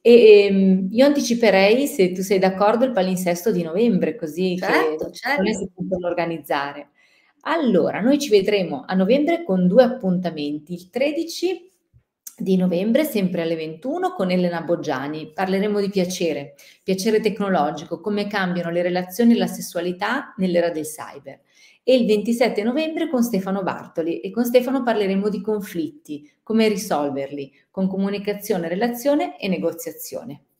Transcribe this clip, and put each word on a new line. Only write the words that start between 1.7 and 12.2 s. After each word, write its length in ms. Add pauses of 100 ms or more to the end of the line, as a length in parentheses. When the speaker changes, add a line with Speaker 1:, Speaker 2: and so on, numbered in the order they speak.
Speaker 1:
se 260
tu 100
sei 160
d'accordo, 460
il 80
palinsesto 580
di 120
novembre, 540
così 400
Speaker 2:
Certo, 500
Speaker 1:
che 80
Speaker 2:
certo. 380
Speaker 1:
si 220
possono 340
organizzare. 800 (560)
Allora, 540
noi 180
ci 120
vedremo 560
a 80
novembre 500
con 220
due 160
appuntamenti. 920
Il 160
tredici 800 (680)